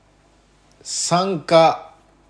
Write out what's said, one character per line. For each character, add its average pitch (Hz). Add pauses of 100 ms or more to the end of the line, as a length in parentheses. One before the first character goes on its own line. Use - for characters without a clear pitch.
(840)
参 180
加 160 (380)